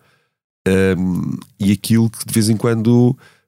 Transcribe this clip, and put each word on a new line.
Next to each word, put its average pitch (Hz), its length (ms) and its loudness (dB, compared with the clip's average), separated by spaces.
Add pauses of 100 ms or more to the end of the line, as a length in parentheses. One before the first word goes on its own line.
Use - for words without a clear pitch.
(680)
hum, 92 680 0 (200)
e 98 140 0
aquilo 113 380 0
que - 160 -12
de - 80 -10
vez 107 160 2
em 110 80 0
quando 120 600 2 (300)